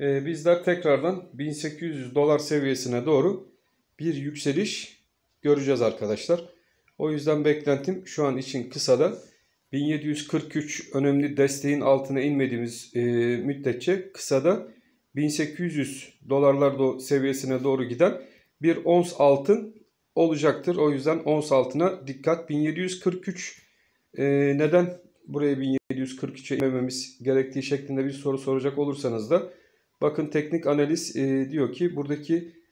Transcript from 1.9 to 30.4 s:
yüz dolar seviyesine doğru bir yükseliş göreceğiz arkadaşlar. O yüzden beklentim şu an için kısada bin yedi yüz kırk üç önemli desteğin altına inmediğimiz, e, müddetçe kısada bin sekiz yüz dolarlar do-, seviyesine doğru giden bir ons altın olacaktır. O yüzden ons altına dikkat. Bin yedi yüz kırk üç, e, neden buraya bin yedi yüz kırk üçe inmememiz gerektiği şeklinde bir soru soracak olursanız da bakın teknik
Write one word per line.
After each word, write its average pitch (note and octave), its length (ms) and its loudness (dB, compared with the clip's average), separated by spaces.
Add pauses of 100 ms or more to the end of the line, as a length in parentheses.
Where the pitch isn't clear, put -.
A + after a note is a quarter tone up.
yüz B2+ 180 -8
dolar D3 240 4
seviyesine C3+ 680 -2
doğru D#3 420 2 (500)
bir D#3 160 -2
yükseliş D3 880 -4 (380)
göreceğiz C#3 400 2
arkadaşlar. A2+ 760 -2 (420)
O D#3 120 -2
yüzden D3+ 340 0
beklentim D3 600 0
şu - 180 -2
an C3+ 120 0
için C3 340 -6
kısada E3 480 2 (540)
bin C#3+ 120 -2
yedi D3 220 -2
yüz D3 220 -4
kırk - 280 -4
üç - 380 -8
önemli C#3+ 420 2
desteğin C#3 440 2
altına C3+ 400 2
inmediğimiz, B2 760 -2
e, A#2+ 60 0 (360)
müddetçe C#3 760 -2
kısada E3 560 0 (480)
bin D3+ 120 0
sekiz D3+ 480 -4
yüz - 420 -6 (100)
dolarlar C#3 440 4
do-, C3 280 0
seviyesine C3 640 0
doğru C3 200 2
giden A#2+ 380 0 (400)
bir E3 220 2
ons F3 340 4
altın C#3+ 560 4 (400)
olacaktır. D#3+ 640 2
O D3+ 140 4
yüzden C#3+ 280 0
ons D3+ 340 0
altına D3 540 2
dikkat. D#3+ 440 -2
Bin D3 80 -2
yedi D#3 220 -2
yüz F#3 200 -6
kırk - 280 -2
üç, - 340 -10 (560)
e, C3+ 60 0 (340)
neden F3 400 2 (280)
buraya C#3+ 340 0
bin C3+ 80 -2
yedi C3 320 -2
yüz C3 160 -6
kırk C3+ 220 -8
üçe - 180 -6
inmememiz B2+ 640 -2
gerektiği C3+ 400 0
şeklinde C3+ 420 -2
bir C#3 80 -4
soru C3+ 260 -2
soracak C3+ 400 -2
olursanız B2+ 520 -2
da F3+ 220 2 (480)
bakın D3 260 0
teknik D3+ 400 -2